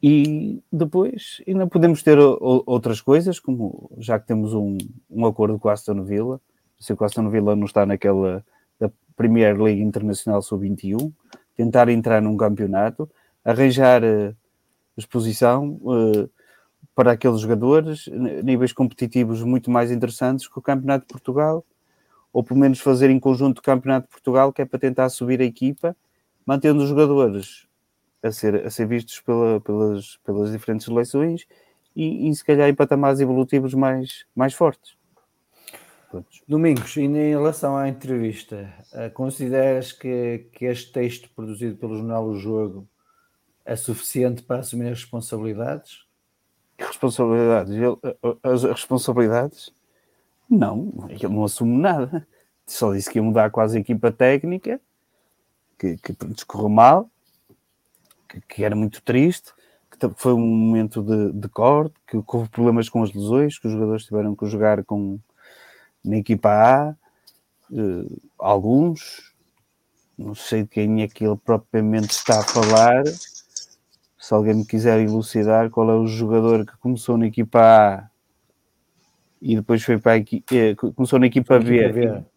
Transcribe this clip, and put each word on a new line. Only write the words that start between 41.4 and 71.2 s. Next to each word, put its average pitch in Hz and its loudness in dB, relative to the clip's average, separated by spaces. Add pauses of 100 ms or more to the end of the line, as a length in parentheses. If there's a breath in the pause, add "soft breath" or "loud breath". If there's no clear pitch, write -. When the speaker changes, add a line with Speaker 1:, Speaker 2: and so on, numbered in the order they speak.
Speaker 2:
pelo 110 -10
jornal 113 -6
O 110 -6
Jogo 101 -6 (800)
é 113 -8
suficiente 120 -6
para 127 -8
assumir 120 -8
as 120 -8
responsabilidades? 113 -10 (760)
Speaker 1:
Responsabilidades? 117 -2
Ele, 117 -2
eh, 120 -6
as 127 0
responsabilidades? 123 -2 (760)
Não, 120 -2
ele - -10
não 104 -2
assume 117 0
nada. 156 -2 (400)
Só 104 -4
disse 98 -6
que 113 -2
ia 107 0
mudar 110 2
quase 110 0
a 107 -2
equipa 113 -2
técnica, 160 -2 (1000)
que, 87 -6
que - -14 (140)
discorreu 104 -8
mal, 131 6 (1200)
que, - -18
que - -6
era 104 0
muito 107 -4
triste, 139 0 (400)
que - -20
ta-, 120 -2
foi 127 0
um 117 2
momento 110 0
de, 104 0
de 101 -10
corte, 147 2 (120)
que, 110 -6
que - -10
houve 117 -4
problemas 117 0
com 113 -2
as 101 -4
lesões, 120 -2
que - -8
os 110 -4
jogadores 110 -4
tiveram 104 -4
que 107 -8
jogar 104 0
com, 101 -6 (840 soft breath)
na 107 -2
equipa 104 0
A, 131 4 (800 soft breath)
eh, 98 -6 (220)
alguns, 120 -2 (840)
não 101 -12
sei 110 -4
de 104 -8
quem 107 0
é 107 -2
que - -6